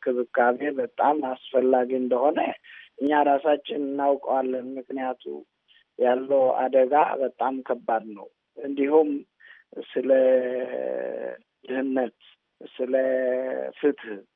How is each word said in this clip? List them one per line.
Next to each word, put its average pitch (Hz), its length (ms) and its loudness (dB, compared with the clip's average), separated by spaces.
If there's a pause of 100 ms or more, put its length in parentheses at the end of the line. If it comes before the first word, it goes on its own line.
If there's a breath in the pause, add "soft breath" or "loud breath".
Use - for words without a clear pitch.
ክብካቤ 123 580 0 (160)
በጣም 131 400 0 (100)
አስፈላጊ 127 680 2
እንደሆነ 127 440 0 (580 loud breath)
እኛ 139 140 -2 (140)
ራሳችን 147 580 0
እናውቀዋለን። 135 920 -2
ምክንያቱ 131 480 -8 (760 soft breath)
ያለው 131 460 2 (140)
አደጋ 131 360 4 (240)
በጣም 131 440 -2
ከባድ 117 480 -4
ነው። 101 180 -14 (300)
እንዲሁም 143 500 2 (760 loud breath)
ስለ 131 240 -2 (1500)
ድህነት፣ 131 560 -4 (540)
ስለ 127 240 -4 (800)
ፍትህ፣ 131 420 -2 (200)